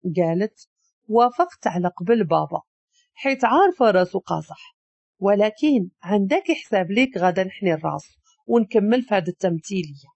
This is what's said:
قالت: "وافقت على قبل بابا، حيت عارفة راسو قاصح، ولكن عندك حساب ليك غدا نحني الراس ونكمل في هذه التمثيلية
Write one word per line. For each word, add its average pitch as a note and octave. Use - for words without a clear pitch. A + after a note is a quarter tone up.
قالت: F3+
"وافقت A#3+
على F3
قبل G#3+
بابا، D#3
حيت C4
عارفة C#4
راسو F#3
قاصح، -
ولكن G#3
عندك G3+
حساب F#3
ليك B3+
غدا F3+
نحني F#3
الراس D#3
ونكمل A3+
في A3
هذه E3+
التمثيلية E3+